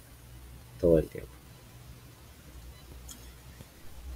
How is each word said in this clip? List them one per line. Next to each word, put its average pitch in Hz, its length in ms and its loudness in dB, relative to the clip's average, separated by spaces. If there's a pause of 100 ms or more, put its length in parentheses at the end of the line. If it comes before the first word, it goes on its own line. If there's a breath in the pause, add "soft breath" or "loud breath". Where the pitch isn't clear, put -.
(800)
todo 82 180 12
el 76 80 8
tiempo. - 240 -8 (2750)